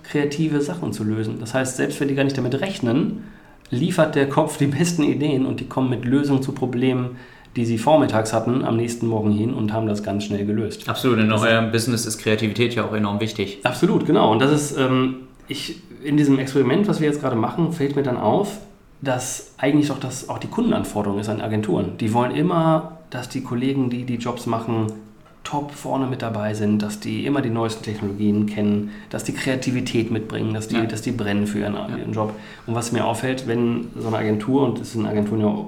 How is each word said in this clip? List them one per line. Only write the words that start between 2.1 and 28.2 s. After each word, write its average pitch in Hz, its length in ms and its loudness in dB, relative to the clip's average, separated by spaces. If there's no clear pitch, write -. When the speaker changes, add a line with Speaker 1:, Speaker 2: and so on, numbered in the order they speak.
Speaker 1:
gar 139 80 2
nicht 135 140 0
damit 123 240 0
rechnen, - 640 0
liefert 156 440 2
der 139 140 4
Kopf 156 280 0
die 139 100 2
besten 170 360 2
Ideen 135 420 2
und 117 140 -4
die 120 60 -6
kommen 131 240 0
mit 120 160 -2
Lösungen 139 380 2
zu 135 80 -4
Problemen, 123 680 0
die 117 100 2
sie 117 140 0
vormittags 123 540 4
hatten, 117 300 0
am 113 140 0
nächsten 117 300 -2
Morgen 107 240 2
hin 110 240 2
und 107 180 0
haben 113 140 0
das 104 160 -2
ganz 101 220 -2
schnell 104 200 -2
gelöst. 104 420 -2
Speaker 2:
Absolut, 120 300 2
in 107 120 4
Speaker 1:
Das 107 120 4
Speaker 2:
eurem 113 300 4
Business 113 340 2
ist 110 140 -6
Kreativität 110 560 2
ja 104 100 0
auch 101 80 -4
enorm 104 260 0
wichtig. 107 440 -2
Speaker 1:
Absolut, 180 420 2
genau. - 260 6
Und 110 80 4
das 139 120 6
ist, 147 260 2
ähm, 131 380 2
ich, - 340 -10
in 147 140 2
diesem 139 200 4
Experiment, 135 500 2
was 156 120 2
wir 156 80 2
jetzt 143 140 0
gerade 127 140 -2
machen, 156 360 0
fällt 139 240 -2
mir 139 80 2
dann 123 140 0
auf, 135 400 2
dass - 560 -4
eigentlich 143 300 4
doch 135 120 -4
das - 300 -8
auch - 100 -6
die - 80 -8
Kundenanforderung 101 720 0
ist 107 100 -4
an 107 120 -4
Agenturen. 104 580 0
Die 110 140 0
wollen 123 180 2
immer, 160 680 2
dass 123 200 -10
die 127 120 -6
Kollegen, 127 480 0
die 120 140 -4
die 123 120 -2
Jobs - 300 -6
machen, 113 420 0
top 143 280 -4
vorne 135 340 -2
mit 123 160 -4
dabei 107 320 -2
sind, 104 300 2
dass - 160 -6
die 110 260 -4
immer 139 160 0
die 117 80 -2
neuesten 113 340 -2
Technologien 104 640 0